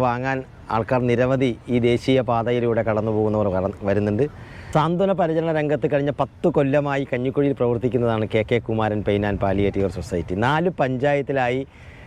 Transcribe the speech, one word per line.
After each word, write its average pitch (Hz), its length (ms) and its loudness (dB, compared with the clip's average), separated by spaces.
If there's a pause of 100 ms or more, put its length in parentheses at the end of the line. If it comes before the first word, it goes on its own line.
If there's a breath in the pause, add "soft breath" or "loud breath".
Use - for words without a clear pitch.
വാങ്ങാൻ 127 340 -2 (380)
ആൾക്കാർ 117 240 0 (100)
നിരവധി 127 400 2 (240)
ഈ 123 120 4
ദേശീയ 120 320 2 (120)
പാതയിലൂടെ 117 580 0
കടന്നു 107 280 0
പോകുന്നവർ 107 380 2
കട-, 95 240 -2 (100)
വരുന്നുണ്ട്. 104 360 2 (500 loud breath)
സാന്ത്വന 170 460 2
പരിചരണ 160 400 0
രംഗത്ത് 147 320 0
കഴിഞ്ഞ 143 300 0
പത്ത് - 340 -2
കൊല്ലമായി 139 560 2
കഞ്ഞിക്കുഴിയിൽ 135 480 0
പ്രവർത്തിക്കുന്നതാണ് 117 760 0
കെ 110 160 2
കെ 120 160 2
കുമാരൻ 107 420 0
പെയിൻ 104 220 2
ആൻഡ് 95 140 -2
പാലിയേറ്റീവ് 98 540 0
സൊസൈറ്റി. 85 380 -4 (100)
നാല് 160 260 0 (100)
പഞ്ചായത്തിലായി 135 800 0 (440 loud breath)